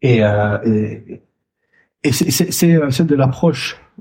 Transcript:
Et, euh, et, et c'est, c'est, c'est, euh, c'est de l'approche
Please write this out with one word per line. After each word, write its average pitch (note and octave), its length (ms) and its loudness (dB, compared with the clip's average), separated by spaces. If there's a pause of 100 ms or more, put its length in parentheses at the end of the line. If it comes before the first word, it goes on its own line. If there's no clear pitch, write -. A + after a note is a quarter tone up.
Et, A#2+ 200 2
euh, G#2 420 0
et, G#2+ 580 -4 (840)
et C#3 80 0
c'est, E3 180 0
c'est, - 220 -2
c'est, E3+ 240 2
euh, C#3+ 140 2
c'est D#3+ 160 0
de D3 80 0
l'approche C3+ 680 -2 (200)